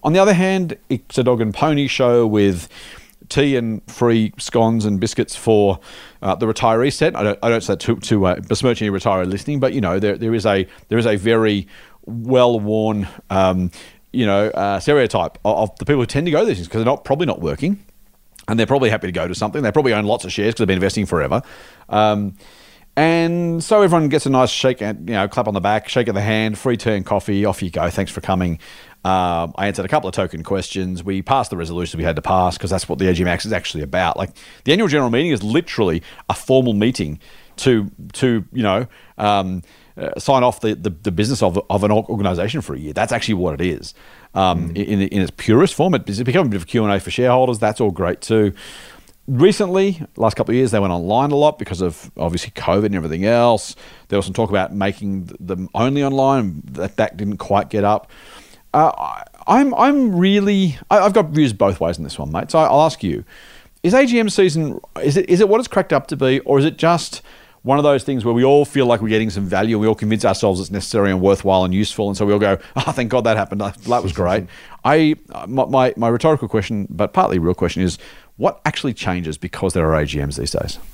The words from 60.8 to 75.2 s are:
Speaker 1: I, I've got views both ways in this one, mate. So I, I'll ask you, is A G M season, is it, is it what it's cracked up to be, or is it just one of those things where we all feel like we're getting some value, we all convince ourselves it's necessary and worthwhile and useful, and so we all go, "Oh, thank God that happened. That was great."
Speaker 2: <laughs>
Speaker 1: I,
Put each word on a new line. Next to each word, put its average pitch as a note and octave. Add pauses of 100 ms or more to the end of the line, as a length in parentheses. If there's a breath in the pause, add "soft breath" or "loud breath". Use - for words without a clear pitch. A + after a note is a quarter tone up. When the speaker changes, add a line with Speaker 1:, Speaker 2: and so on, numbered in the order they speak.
Speaker 1:
I, G#3
I've G3
got G3
views D3
both G2
ways E2
in D#2+
this C#2
one, D2
mate. F2
So D#3+
I, D#3+
I'll C#3+
ask D#3
you, E2+ (600 loud breath)
is F3+
A C4+
G A#3+
M A3+
season, E3 (220)
is D3
it, F#3
is F3
it G#3
what G#3+
it's B3
cracked -
up C#3
to D3+
be, C3+
or C#3
is C#3
it D#3
just - (400 soft breath)
one C3+
of D3
those C#3+
things B2+
where A#2
we A#2+
all C#3
feel C3
like A#2
we're A2
getting A2
some G2+
value, G#2
we G#2+
all A2
convince G#2+
ourselves G2
it's F2
necessary G2+
and F#2
worthwhile F#2+
and F#2
useful, G2+
and G2
so G#2+
we G2+
all G#2
go, G2 (160 loud breath)
"Oh, C3+
thank B2+
God B2
that A2
happened. G2+
That G#2
was F#2
great." F#2 (180)
Speaker 2:
<laughs> -
Speaker 1:
I, D3+ (320)